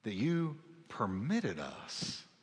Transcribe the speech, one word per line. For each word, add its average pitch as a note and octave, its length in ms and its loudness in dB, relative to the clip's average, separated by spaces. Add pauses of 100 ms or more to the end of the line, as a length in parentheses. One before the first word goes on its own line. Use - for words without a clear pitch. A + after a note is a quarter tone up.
that G#2+ 100 -2
you D#3 460 2 (300)
permitted A2 680 2
us - 640 -6 (200)